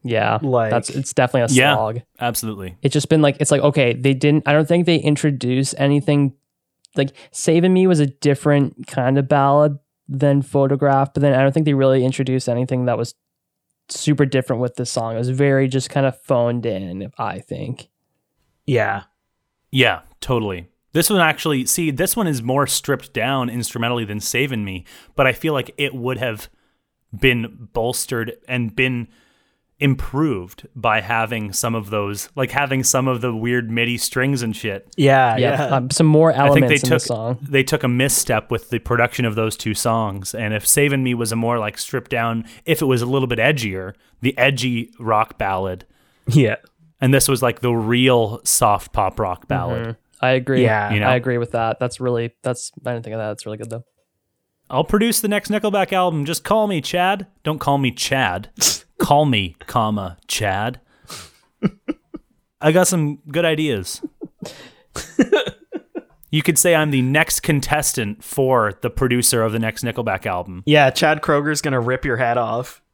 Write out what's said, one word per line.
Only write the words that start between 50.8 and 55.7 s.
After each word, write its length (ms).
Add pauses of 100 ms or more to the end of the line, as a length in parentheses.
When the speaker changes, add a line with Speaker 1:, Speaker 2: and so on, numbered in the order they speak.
Speaker 3:
You 80
know? 60
Speaker 1:
I 80
agree 240
with 120
that. 300
That's 180
really, 320 (120)
that's, 280 (140)
I 80
didn't 100
think 120
of 40
that. 100
That's 160
really 120
good, 140
though. 120 (840)
Speaker 3:
I'll 160
produce 340
the 80
next 240
Nickelback 400